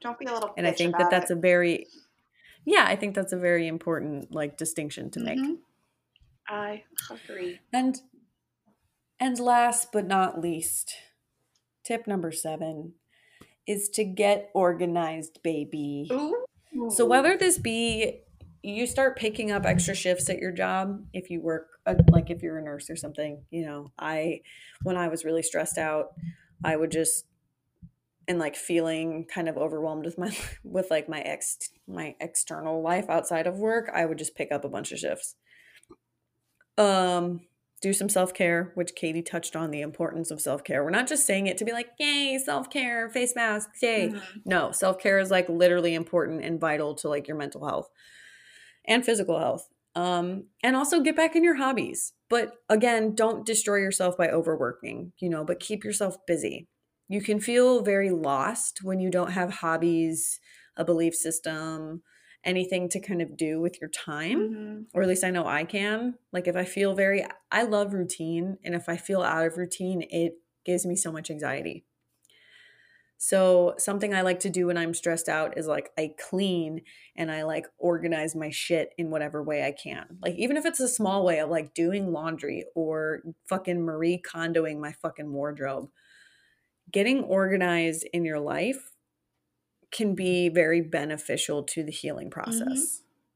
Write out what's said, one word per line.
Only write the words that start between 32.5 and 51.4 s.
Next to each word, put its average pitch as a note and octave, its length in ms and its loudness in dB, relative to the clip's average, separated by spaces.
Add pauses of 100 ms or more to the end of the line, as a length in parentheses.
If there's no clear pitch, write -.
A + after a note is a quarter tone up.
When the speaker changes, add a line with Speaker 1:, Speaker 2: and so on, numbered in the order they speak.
Speaker 2:
life F3 280 0
outside E3 380 0
of F#3+ 100 -4
work, A3+ 340 0
I E3+ 140 2
would D#3+ 120 -2
just D3+ 180 -8
pick D3 160 -4
up C#3+ 120 -4
a C#3+ 40 -4
bunch - 240 -8
of - 80 -10
shifts. - 340 -6 (1400)
Um, F3+ 600 4 (400)
do G3 120 0
some G3 160 0
self-care, F#3 680 2
which F3 180 -4
Katie E3 280 -4
touched E3 340 -6
on, D#3+ 160 -4
the D3 80 -6
importance D#3+ 500 -4
of D3+ 100 -8
self-care. C#3+ 440 -2
We're D3+ 60 -2
not A#3+ 180 0
just D4 180 2
saying G3 220 2
it - 100 -4
to A3 60 -2
be A#3 80 -4
like, A#3+ 160 -6 (100)
"Yay, C#4+ 440 0
self-care, B3+ 680 -2
face B3 240 0
masks, G#3+ 480 -2
yay." A3 280 2
Speaker 1:
Mm-hmm. - 340 -10
Speaker 2:
No, F3+ 260 2
self-care G3 480 4
is, F#3+ 140 2
like, F#3 160 4
literally F3 460 6
important E3 500 0
and E3 160 -2
vital D3+ 340 0
to, D3+ 140 -6
like, D3 180 -2
your D#3 100 -6
mental D3 300 -8
health - 240 -4 (960)
and A#3+ 180 4
physical G#3+ 340 2
health. D#3 300 -2 (260)
Um, F3+ 520 0 (160)
and B3+ 120 4
also C#4+ 260 4
get D#4 140 2
back D#4+ 220 4
in E4 80 6